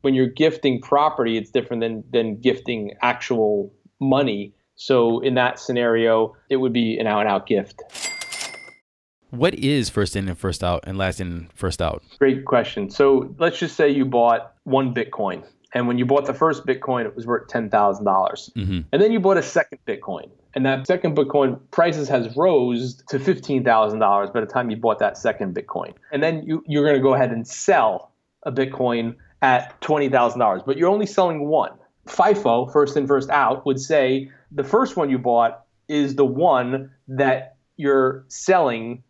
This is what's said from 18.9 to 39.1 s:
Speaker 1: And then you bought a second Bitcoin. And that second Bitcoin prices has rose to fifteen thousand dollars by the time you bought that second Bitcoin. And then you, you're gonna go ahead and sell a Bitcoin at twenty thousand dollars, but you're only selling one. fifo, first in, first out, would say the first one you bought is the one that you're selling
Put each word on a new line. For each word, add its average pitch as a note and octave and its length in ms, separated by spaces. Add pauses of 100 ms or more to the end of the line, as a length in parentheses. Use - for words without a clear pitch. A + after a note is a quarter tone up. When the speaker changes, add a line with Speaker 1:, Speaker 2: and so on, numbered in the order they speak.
Speaker 1:
And D3+ 100
then G#3+ 80
you A#3 80
bought F#3+ 200
a G3 40
second - 460
Bitcoin. - 420 (240)
And C3 100
that C3+ 220
second F3+ 300
Bitcoin C3+ 420 (140)
prices D3+ 360
has A#2+ 280
rose B2+ 720
to C#3 100
fifteen C3+ 460
thousand A2 340
dollars G2+ 320
by A#2+ 80
the D3 80
time B2 240
you G#2+ 60
bought A2 240
that - 180
second G#2 340
Bitcoin. - 400 (200)
And C#3+ 100
then D#3+ 240
you, D#3 220
you're D3 180
gonna C#3 160
go C3+ 120
ahead B2+ 180
and A#2 120
sell A#2 680 (320)
a D3 80
Bitcoin B2 640 (260)
at B2+ 380
twenty D3 280
thousand A#2+ 300
dollars, G#2+ 260
but C3+ 140
you're F3 100
only G#3 180
selling D#3+ 420
one. D3+ 240 (340)
fifo, C#3 640
first C#3+ 240
in, C#3 120
first C#3 220
out, C3+ 360
would C3+ 140
say C3+ 500 (220)
the C#3+ 120
first A#3 320
one D3+ 140
you C3 80
bought A#2 460 (240)
is C#3+ 260
the C#3 100
one C3+ 680 (180)
that C3 480 (200)
you're C3+ 520
selling B2 800